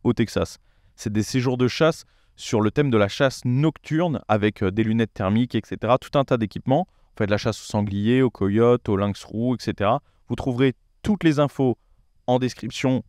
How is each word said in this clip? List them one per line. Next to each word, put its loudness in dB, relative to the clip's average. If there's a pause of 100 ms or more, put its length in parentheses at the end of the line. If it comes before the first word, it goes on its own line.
au 2
Texas. -2 (380)
C'est -8
des 0
séjours -2
de 2
chasse 0 (300)
sur -2
le 2
thème 2
de 4
la 4
chasse -2
nocturne 0
avec, 0
euh, 0
des 0
lunettes 0
thermiques, 0
et -2
cetera, 0
tout -4
un 2
tas 0
d'équipements. -2 (260)
On -18
fait 0
de -4
la 2
chasse -4
au -20
sanglier, 0
au 2
coyote, 2
au 2
lynx -2
roux, -4
et -6
cetera. -2 (260)
Vous -4
trouverez 0 (280)
toutes -2
les 2
infos 0 (500)
en 2
description -2